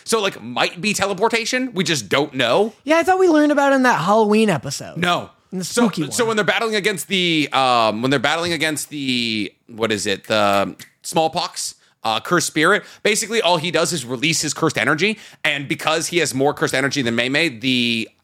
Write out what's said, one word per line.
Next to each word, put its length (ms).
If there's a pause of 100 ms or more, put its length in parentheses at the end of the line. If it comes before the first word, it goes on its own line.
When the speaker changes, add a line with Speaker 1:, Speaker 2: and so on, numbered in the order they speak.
Speaker 1:
So, 180
like, 220
might 380
be 120
teleportation. 800
We 120
just 240
don't 260
know. 380 (100)
Speaker 2:
Yeah, 140
I 80
thought 160
we 80
learned 240
about 200
it 40
in 80
that 160
Halloween 500
episode. 460
Speaker 1:
No. 340 (220)
Speaker 2:
In 60
the 60
Speaker 1:
So, 180
Speaker 2:
spooky 280
Speaker 1:
so 140
Speaker 2:
one. 60
Speaker 1:
when 60
they're 80
battling 300
against 320
the, 460
um, 500
when 80
they're 80
battling 340
against 360
the, 640 (160)
what 240
is 140
it? 200
The 480 (280)
smallpox, 720 (280)
uh, 180
cursed 260
spirit. 360 (200)
Basically, 400
all 160
he 120
does 220
is 140
release 340
his 140
cursed 240
energy. 400 (260)
And 240
because 380
he 120
has 140
more 220
cursed 180
energy 300
than 120
Mei 140
Mei, 220
the 580 (160)